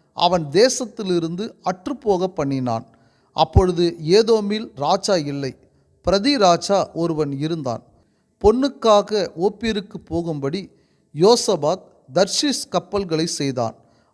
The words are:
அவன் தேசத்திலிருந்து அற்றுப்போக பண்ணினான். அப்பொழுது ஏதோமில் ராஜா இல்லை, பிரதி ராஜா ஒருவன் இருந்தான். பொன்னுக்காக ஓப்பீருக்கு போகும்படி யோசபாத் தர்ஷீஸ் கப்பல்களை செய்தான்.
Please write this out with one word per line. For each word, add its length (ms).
அவன் 380
தேசத்திலிருந்து 1000
அற்றுப்போக 640
பண்ணினான். 600
அப்பொழுது 680
ஏதோமில் 720
ராஜா 420
இல்லை, 400
பிரதி 340
ராஜா 560
ஒருவன் 460
இருந்தான். 440
பொன்னுக்காக 920
ஓப்பீருக்கு 560
போகும்படி 640
யோசபாத் 760
தர்ஷீஸ் 540
கப்பல்களை 580
செய்தான். 480